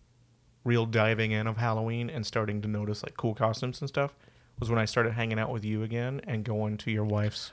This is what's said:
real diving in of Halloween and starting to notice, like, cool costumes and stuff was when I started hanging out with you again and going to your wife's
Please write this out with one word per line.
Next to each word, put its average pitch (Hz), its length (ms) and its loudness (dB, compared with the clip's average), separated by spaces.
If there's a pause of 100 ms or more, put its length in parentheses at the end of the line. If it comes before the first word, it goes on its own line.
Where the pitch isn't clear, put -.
(640)
real 120 220 4
diving 110 460 4
in 107 140 0
of 110 100 -2
Halloween 113 540 0
and 113 140 -4
starting 107 380 -2
to 107 60 -2
notice, 104 340 -2
like, - 140 -10
cool 113 180 0
costumes 113 460 0
and 143 80 -6
stuff - 260 -2 (440)
was 117 100 -2
when 117 100 4
I 110 60 6
started 113 300 2
hanging 113 240 0
out 113 120 0
with 113 140 -4
you 107 200 0
again 120 420 -4
and 113 180 -2
going 107 340 0
to 113 120 -4
your 107 160 2
wife's 104 460 0